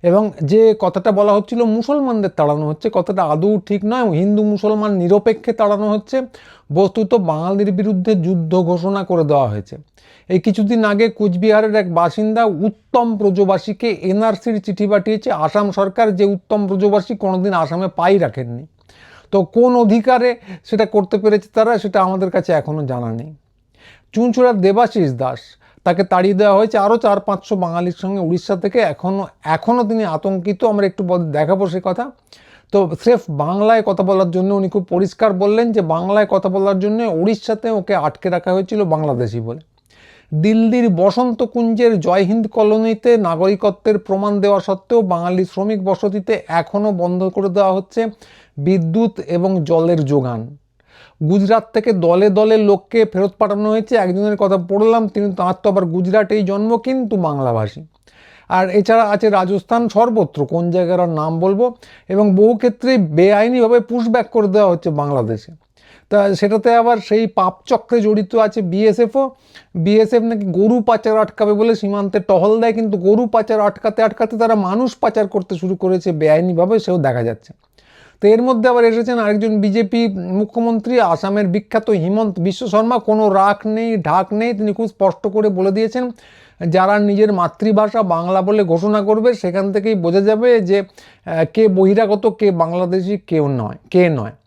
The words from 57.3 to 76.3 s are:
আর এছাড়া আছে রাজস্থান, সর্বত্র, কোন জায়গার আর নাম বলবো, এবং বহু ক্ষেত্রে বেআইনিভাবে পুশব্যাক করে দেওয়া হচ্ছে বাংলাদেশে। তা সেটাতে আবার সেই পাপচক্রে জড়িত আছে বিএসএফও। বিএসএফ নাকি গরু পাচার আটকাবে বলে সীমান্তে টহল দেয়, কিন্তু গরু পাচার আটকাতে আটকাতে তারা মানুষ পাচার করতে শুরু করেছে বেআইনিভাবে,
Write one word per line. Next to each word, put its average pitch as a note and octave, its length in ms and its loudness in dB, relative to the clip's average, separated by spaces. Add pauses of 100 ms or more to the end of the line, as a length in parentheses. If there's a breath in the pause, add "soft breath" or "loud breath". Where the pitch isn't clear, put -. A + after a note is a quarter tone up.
আর F#3 220 0
এছাড়া A3 340 4
আছে G#3 260 0
রাজস্থান, G3+ 580 0
সর্বত্র, G#3 580 0
কোন E3+ 240 -2
জায়গার F3+ 300 0
আর F3 80 0
নাম D#3+ 320 -4
বলবো, G3+ 340 0 (340 loud breath)
এবং G3 280 2
বহু A3 200 4
ক্ষেত্রে B3 400 0
বেআইনিভাবে G#3+ 840 2
পুশব্যাক A#3 500 -2
করে G#3+ 180 0
দেওয়া G3 220 4
হচ্ছে E3+ 200 -2
বাংলাদেশে। C#3+ 640 -4 (580 soft breath)
তা G3+ 240 2
সেটাতে G#3+ 400 2
আবার A#3 220 4
সেই A3 300 0
পাপচক্রে G#3+ 760 -2
জড়িত G#3+ 360 0
আছে A3 260 0
বিএসএফও। A3 680 0 (440 soft breath)
বিএসএফ G#3+ 480 2
নাকি A3 240 -4
গরু G#3 340 2
পাচার A3 380 0
আটকাবে G#3 340 0
বলে A3 220 2
সীমান্তে G3+ 460 -4
টহল G3+ 400 2
দেয়, A#3 120 2
কিন্তু G#3+ 260 -2
গরু G#3+ 280 2
পাচার A3 340 0
আটকাতে G#3 420 0
আটকাতে A3 360 -2
তারা A3+ 160 2
মানুষ G#3 420 -2
পাচার G#3+ 320 0
করতে F#3+ 260 -4
শুরু F#3 220 -4
করেছে F#3 360 -2
বেআইনিভাবে, E3+ 680 2